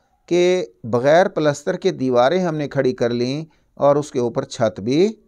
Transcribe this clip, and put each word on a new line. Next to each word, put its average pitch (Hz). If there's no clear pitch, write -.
कि 180
बग़ैर 143
प्लस्तर 160
के 185
दीवारें 131
हमने 156
खड़ी 131
कर 120
लीं 131
और 143
उसके 147
ऊपर 123
छत 110
भी 151